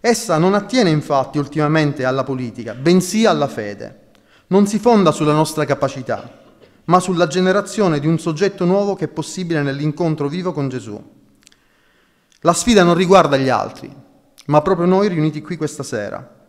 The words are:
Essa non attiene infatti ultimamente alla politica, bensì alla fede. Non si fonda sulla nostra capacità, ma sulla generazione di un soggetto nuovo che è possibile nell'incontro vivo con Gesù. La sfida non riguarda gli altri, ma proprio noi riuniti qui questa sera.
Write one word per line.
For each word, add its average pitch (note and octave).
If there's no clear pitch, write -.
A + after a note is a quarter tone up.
Essa A3
non F3+
attiene G3+
infatti C#3+
ultimamente D3
alla B2+
politica, A#2+
bensì F3+
alla D#3
fede. -
Non G3+
si G#3
fonda G3+
sulla D3+
nostra D3+
capacità, C3
ma F3+
sulla F3+
generazione F#3
di C#3+
un D#3+
soggetto F3
nuovo G3
che E3
è -
possibile E3
nell'incontro D3
vivo F3
con C#3+
Gesù. A2
La E3
sfida G3+
non F3
riguarda E3+
gli C3
altri, G#2+
ma D3
proprio F3
noi F#3+
riuniti D#3
qui E3
questa D3+
sera. A2